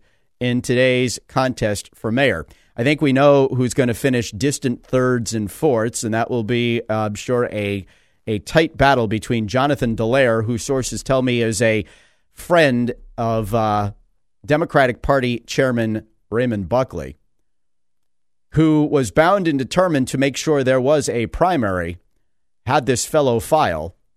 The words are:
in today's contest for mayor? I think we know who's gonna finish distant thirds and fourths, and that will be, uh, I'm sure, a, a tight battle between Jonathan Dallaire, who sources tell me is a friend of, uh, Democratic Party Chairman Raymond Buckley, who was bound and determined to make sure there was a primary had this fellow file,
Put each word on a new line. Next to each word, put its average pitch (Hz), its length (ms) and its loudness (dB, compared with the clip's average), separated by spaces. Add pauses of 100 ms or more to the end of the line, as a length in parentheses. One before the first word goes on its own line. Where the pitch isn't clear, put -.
(400)
in 123 200 -2
today's 127 680 0
contest 117 680 -2
for - 160 -6
mayor? 113 340 0 (320)
I 117 60 -4
think 143 180 0
we 143 120 2
know 139 340 6
who's 127 260 -2
gonna 120 220 0
finish 127 380 -2
distant 123 520 -4
thirds 127 480 -2
and 107 180 -4
fourths, 120 520 -2
and 110 100 -4
that 113 180 -2
will 120 120 -2
be, 120 480 -2
uh, 110 160 -2
I'm 107 80 -6
sure, 120 380 -2
a, 101 340 -4 (400)
a - 140 -2
tight - 360 0
battle 135 300 4
between 110 400 -2
Jonathan 127 480 0
Dallaire, 117 500 2
who 117 140 -4
sources 127 460 -4
tell 131 180 2
me 123 200 0
is 113 200 -2
a 110 220 2 (480)
friend 131 600 2 (240)
of, 113 380 -2
uh, 104 380 0 (540)
Democratic 143 540 2
Party 123 460 0
Chairman 117 600 -2 (240)
Raymond 110 380 -2
Buckley, 85 480 -4 (1300)
who 156 340 2
was 135 260 0
bound 170 380 2
and 143 100 0
determined 143 500 0
to 139 100 -4
make 135 180 0
sure 147 260 0
there 127 200 2
was 135 260 0
a 117 200 -2
primary 98 680 -2 (720)
had 139 180 0
this 123 220 0
fellow 135 340 2
file, 95 560 -2 (200)